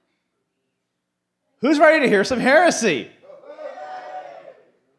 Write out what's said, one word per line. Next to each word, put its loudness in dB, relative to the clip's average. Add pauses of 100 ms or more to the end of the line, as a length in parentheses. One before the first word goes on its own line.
(1600)
Who's 0
ready 6
to 2
hear 2
some -4
heresy? 0 (1900)